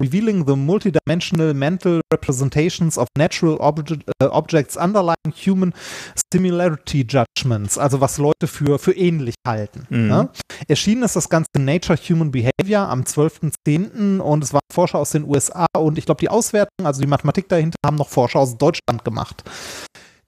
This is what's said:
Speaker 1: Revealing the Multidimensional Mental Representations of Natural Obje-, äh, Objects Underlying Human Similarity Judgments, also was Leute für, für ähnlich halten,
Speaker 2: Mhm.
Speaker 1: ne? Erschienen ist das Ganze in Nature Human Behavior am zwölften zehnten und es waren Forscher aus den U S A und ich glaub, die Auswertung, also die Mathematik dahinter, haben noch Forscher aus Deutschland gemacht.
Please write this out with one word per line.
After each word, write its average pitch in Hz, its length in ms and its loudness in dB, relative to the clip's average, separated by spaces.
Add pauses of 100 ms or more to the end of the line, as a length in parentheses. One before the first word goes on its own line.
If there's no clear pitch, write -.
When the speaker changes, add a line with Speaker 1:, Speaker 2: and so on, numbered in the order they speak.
Speaker 1:
Revealing 185 440 2
the 139 100 4
Multidimensional 160 1000 0
Mental 165 460 0 (120)
Representations 151 840 0
of 123 80 0 (100)
Natural 156 420 2
Obje-, 151 420 -2 (200)
äh, - 60 4
Objects 156 500 0
Underlying 170 560 0 (140)
Human 185 260 2 (600)
Similarity 175 760 0
Judgments, 117 680 0
also 135 220 0
was - 180 0
Leute 147 300 0
für, 143 320 0
für 185 120 2
ähnlich 165 440 0 (100)
halten, 110 420 -6
Speaker 2:
Mhm. 117 200 2
Speaker 1:
ne? 180 200 2 (400)
Erschienen 220 360 2
ist 196 120 -2
das 170 120 0
Ganze 160 280 2
in 139 80 2
Nature 160 320 2
Human 160 360 0
Behavior 185 560 0
am 127 180 -2
zwölften 151 460 -2 (140)
zehnten 196 540 0
und 151 240 2
es 131 80 -6
waren 143 80 4 (120)
Forscher 175 260 2
aus 147 140 -2
den 151 120 0
U 143 100 0
S 139 160 0
A 175 160 0 (120)
und 156 180 2
ich 151 100 -6
glaub, 156 120 0
die - 100 0
Auswertung, 208 560 0
also 139 160 0
die 139 60 2
Mathematik 147 420 0
dahinter, 165 280 0 (100)
haben 151 100 0
noch 147 120 -2
Forscher 131 320 2
aus 123 180 0
Deutschland 135 460 0
gemacht. - 400 -6 (840)